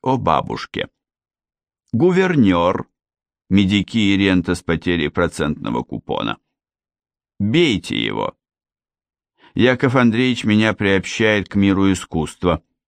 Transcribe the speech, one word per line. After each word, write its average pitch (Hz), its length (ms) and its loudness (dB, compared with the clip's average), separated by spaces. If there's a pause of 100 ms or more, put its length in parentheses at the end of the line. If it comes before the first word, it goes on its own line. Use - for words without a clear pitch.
о 131 140 0
бабушке. 76 720 -4 (1040)
Гувернёр, 131 960 2 (640)
медики 101 480 2
и 98 180 2
рента 95 380 2
с - 80 -6
потерей 85 460 -2
процентного 76 760 -4
купона. - 560 -8 (1040)
Бейте 107 640 0
его. 52 340 -6 (1200)
Яков 127 420 2
Андреевич 120 480 2
меня 107 280 2
приобщает 101 760 0
к - 80 -10
миру 98 340 2
искусства. 82 720 -4 (260)